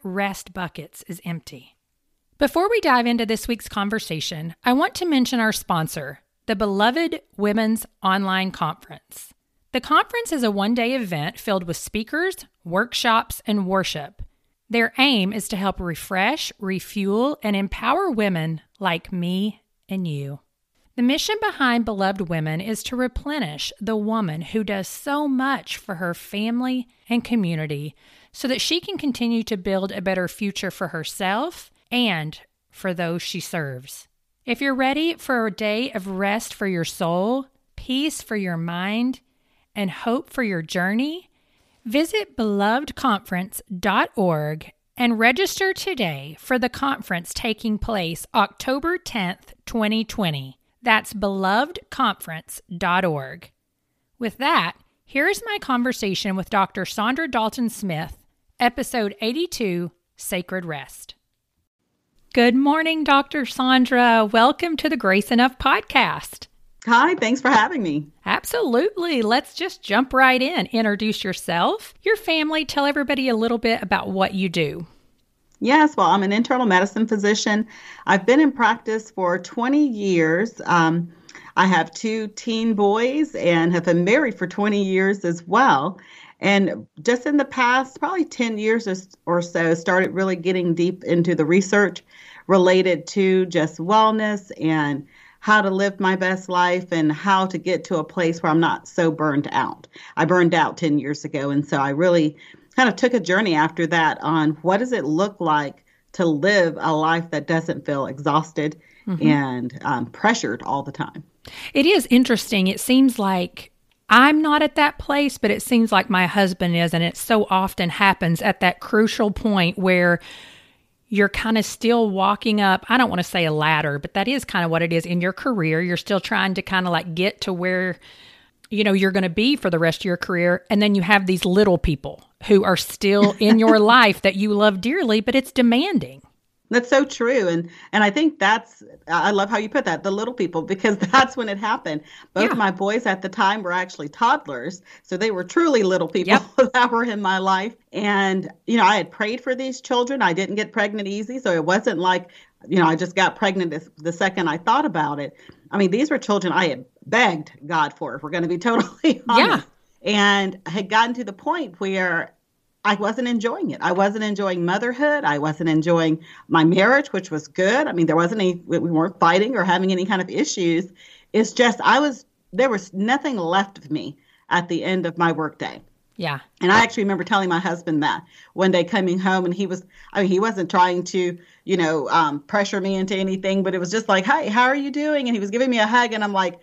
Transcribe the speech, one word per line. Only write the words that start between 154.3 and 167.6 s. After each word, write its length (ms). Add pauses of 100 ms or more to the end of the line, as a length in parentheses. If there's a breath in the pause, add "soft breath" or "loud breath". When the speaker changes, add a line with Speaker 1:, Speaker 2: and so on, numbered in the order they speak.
Speaker 2:
I 100
thought 280
about 340
it. 160 (380 loud breath)
I 40
mean, 140
these 180
were 100
children 340
I 160
had 160 (200)
begged 460 (160)
God 280
for, 200
if 80
we're 80
gonna 160
be 120
<laughs> 0
totally 560
Speaker 1:
Yeah. 140
Speaker 2:
honest. 380 (360)
And 640
I 40
had 180
gotten 260
to 100
the 80
point 480
where 520 (500)
I 120
wasn't 340
enjoying 440
it. 100
I 100
wasn't 320
enjoying 400
motherhood. 600
I 140
wasn't 300
enjoying 500 (300 loud breath)
my 160
marriage, 480
which 180
was 160
good. 400